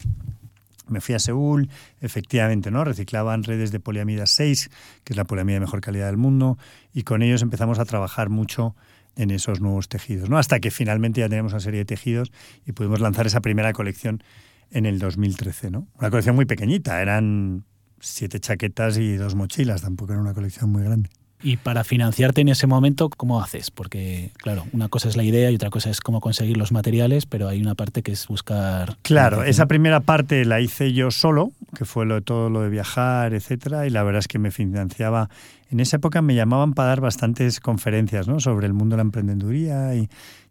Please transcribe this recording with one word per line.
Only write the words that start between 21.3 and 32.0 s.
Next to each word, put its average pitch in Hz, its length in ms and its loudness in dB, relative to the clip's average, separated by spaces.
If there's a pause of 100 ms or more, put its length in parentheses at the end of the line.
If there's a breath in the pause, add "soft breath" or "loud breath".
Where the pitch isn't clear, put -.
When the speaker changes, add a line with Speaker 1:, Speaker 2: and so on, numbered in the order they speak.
Speaker 2:
Y 127 120 2
para 120 260 -2
financiarte 123 560 2
en 147 80 8
ese 135 200 4
momento, 139 420 4
¿cómo 120 340 -2
haces? - 260 -10
Porque, 92 680 -8
claro, 98 340 -6
una 110 160 0
cosa 113 220 -2
es 110 80 0
la 113 80 2
idea 120 260 4
y 117 40 2
otra 104 140 -2
cosa 110 200 -2
es 107 100 -2
cómo 113 220 -2
conseguir 113 340 0
los 107 160 0
materiales, 120 540 2
pero 101 240 -4
hay 98 120 -2
una 104 140 0
parte 104 260 -6
que 104 120 -4
es - 140 -8
buscar 95 720 -4
Speaker 1:
Claro, 131 400 6
Speaker 2:
financiación. 143 80 2
Speaker 1:
esa 135 160 6
primera 156 340 6
parte 139 460 2
la 117 160 4
hice 127 320 0
yo 127 180 2
solo, 160 400 2 (260)
que 139 60 -6
fue 113 220 -2